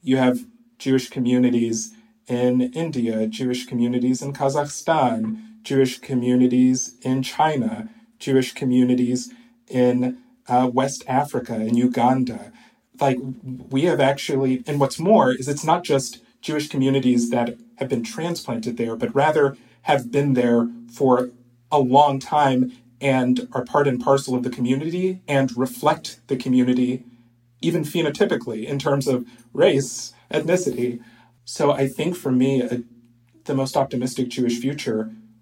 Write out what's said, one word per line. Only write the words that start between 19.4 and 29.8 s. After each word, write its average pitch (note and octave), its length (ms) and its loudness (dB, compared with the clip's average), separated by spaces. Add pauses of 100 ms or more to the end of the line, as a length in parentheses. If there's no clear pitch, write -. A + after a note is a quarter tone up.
have B2+ 280 0
been C#3+ 240 2
there A#2+ 340 2 (240)
for B2+ 380 2 (420)
a D3+ 60 4
long C3+ 400 6
time C3+ 540 2 (280)
and B2+ 520 0
are B2 120 -4
part D3 220 2
and B2 140 0
parcel C3+ 340 2
of B2 80 -2
the B2+ 80 -2
community E3 800 -2
and C3+ 280 0
reflect D3 680 -2
the C#3 100 -2
community, B2+ 680 0 (560)
even D#3+ 240 -2
phenotypically, D3 800 -2
in C#3+ 120 -6
terms C#3 300 0
of B2+ 180 0 (280)
race, C#3 600 0 (200)